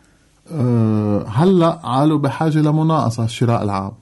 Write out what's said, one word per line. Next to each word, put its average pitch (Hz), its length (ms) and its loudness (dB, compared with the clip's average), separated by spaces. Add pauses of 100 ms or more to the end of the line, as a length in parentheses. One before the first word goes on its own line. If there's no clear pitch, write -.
(520)
آه، 110 760 0
هلأ 165 420 4
قالوا 147 480 -2
بحاجة 147 400 -2
لمناقصة 151 680 0
الشراء 117 380 0
العام. 98 400 -4